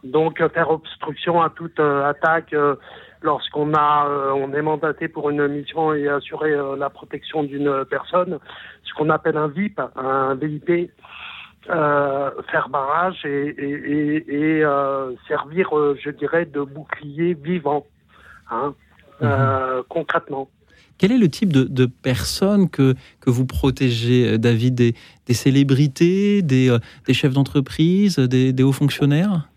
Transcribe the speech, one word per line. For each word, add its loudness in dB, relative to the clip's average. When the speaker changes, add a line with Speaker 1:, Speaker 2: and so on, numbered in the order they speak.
Speaker 1:
Donc, 0
euh, 2
faire 0
obstruction -2
à 0
toute, -10
euh, 2
attaque, -2
euh, 2
lorsqu'on -2
a, 4
euh, -2
on -2
est -2
mandaté -2
pour -4
une 0
mission -2
et -2
assurer, -2
euh, -2
la -4
protection -8
d'une -2
personne, -2
ce -16
qu'on 0
appelle 0
un 0
vip, -4
un -2
V -4
I -6
P, -2
euh, 0
faire -2
barrage -2
et, -2
et, -6
et, 0
et, 2
euh, 0
servir, -2
euh, 2
je -8
dirais, -2
de -6
bouclier -6
vivant, -4
hein, -4
Speaker 2:
Mhm. 0
Speaker 1:
euh, 0
concrètement. -4
Speaker 2:
Quel 4
est 4
le 6
type 0
de, 6
de 2
personnes 0
que, 2
que 0
vous 2
protégez, 2
euh, 2
David ? 2
Des, 4
des 2
célébrités, 4
des, 4
euh, 4
des 4
chefs 2
d'entreprise, 2
des, 2
des 2
hauts 6
fonctionnaires ? 0